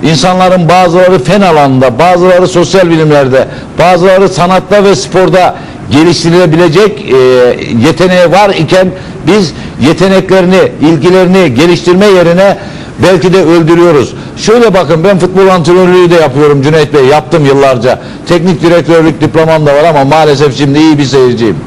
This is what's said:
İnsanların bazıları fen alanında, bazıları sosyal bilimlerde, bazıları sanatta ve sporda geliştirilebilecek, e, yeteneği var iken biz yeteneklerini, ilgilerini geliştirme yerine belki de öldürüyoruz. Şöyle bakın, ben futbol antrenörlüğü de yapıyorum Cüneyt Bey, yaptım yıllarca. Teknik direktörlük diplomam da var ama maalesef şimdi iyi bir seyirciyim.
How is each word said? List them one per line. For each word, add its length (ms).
İnsanların 580
bazıları 540
fen 180
alanında, 580
bazıları 480
sosyal 420
bilimlerde, 580
bazıları 500
sanatta 540
ve 120
sporda 600
geliştirilebilecek, 1200
e, 40
yeteneği 440
var 180
iken 380
biz 260
yeteneklerini, 880
ilgilerini 720
geliştirme 500
yerine 520
belki 300
de 100
öldürüyoruz. 680
Şöyle 360
bakın, 300
ben 160
futbol 280
antrenörlüğü 640
de 40
yapıyorum 460
Cüneyt 320
Bey, 120
yaptım 400
yıllarca. 540
Teknik 340
direktörlük 600
diplomam 440
da 100
var 80
ama 200
maalesef 540
şimdi 220
iyi 180
bir 80
seyirciyim. 500